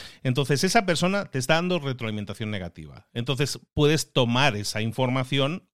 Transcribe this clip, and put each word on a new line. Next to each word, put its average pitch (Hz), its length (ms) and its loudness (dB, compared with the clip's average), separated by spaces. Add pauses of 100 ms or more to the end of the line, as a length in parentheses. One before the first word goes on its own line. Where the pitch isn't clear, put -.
(220)
Entonces, 135 420 0
esa 196 200 2
persona 180 460 0
te 139 80 -4
está 160 160 2
dando 175 240 2
retroalimentación 110 720 -6
negativa. 85 640 -10
Entonces, 123 480 -2 (140)
puedes 151 380 2
tomar 123 440 4
esa 104 260 -4
información 131 920 -2